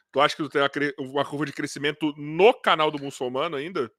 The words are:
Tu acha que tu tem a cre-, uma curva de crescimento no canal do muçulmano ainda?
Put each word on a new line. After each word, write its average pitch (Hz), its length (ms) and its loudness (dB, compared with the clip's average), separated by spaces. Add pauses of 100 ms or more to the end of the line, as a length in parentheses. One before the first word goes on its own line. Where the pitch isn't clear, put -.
(120)
Tu 135 80 0
acha 147 160 4
que 170 80 -6
tu 139 60 -6
tem 147 120 0
a 139 80 2
cre-, 143 300 -2
uma 135 240 -2
curva 143 220 -6
de 143 80 -8
crescimento 147 640 -4
no 160 360 4
canal 160 380 2
do 147 100 -6
muçulmano 139 540 -4
ainda? 147 420 -4